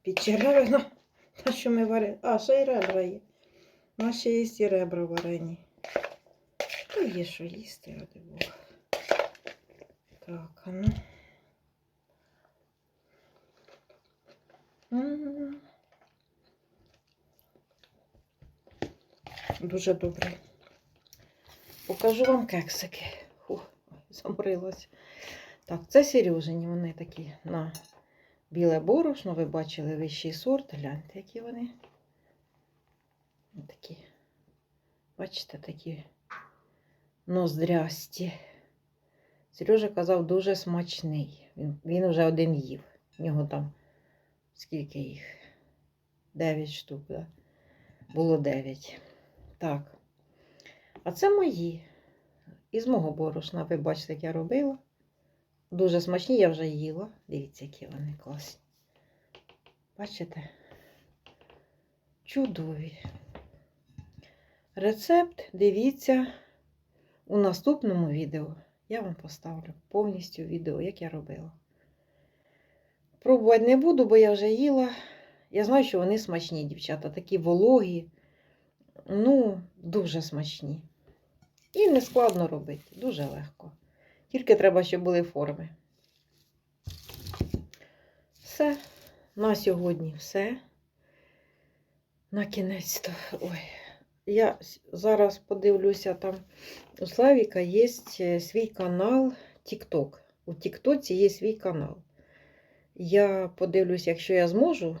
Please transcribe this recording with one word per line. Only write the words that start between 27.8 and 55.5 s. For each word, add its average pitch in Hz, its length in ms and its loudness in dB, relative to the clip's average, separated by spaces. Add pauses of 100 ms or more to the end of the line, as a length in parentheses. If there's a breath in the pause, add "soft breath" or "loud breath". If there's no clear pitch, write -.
біле 165 280 2
борошно. 247 540 0
Ви 160 120 -2
бачили 156 500 -6
вищий 156 380 -8
сорт, 269 400 -2
гляньте, 147 400 -10
які 196 280 -18
вони. 240 280 -12 (2000)
Такі, - 300 -20 (1200)
бачите, - 400 -12
такі 151 460 -14 (1200 loud breath)
ноздрясті. 170 1040 -2 (1160 loud breath)
Сережа 214 360 2
казав, 180 400 0
дуже 190 280 2
смачний. 170 920 -6 (100)
Він, 147 280 -8
він 175 220 0
вже 165 180 4
один 160 300 2
їв. 135 280 -8 (360)
В 156 40 -8
нього 147 220 -2
там 147 280 -8 (800 soft breath)
скільки 151 460 -10
їх? 139 240 -12 (1120 loud breath)
Дев'ять 151 400 -4
штук, 143 360 -14
да? 165 180 -10 (840 soft breath)
Було 160 240 2
дев'ять. 135 640 -6 (560 soft breath)
Так. 147 400 -6 (1080 soft breath)
А 175 80 -6
це 381 180 2
мої. 196 560 0 (840 soft breath)
Із 226 160 -4
мого 180 240 2
борошна, 160 520 -6
ви 160 140 -2
бачите, 156 360 -4
як 151 100 -10
я 160 80 -6
робила. 254 460 -2 (920)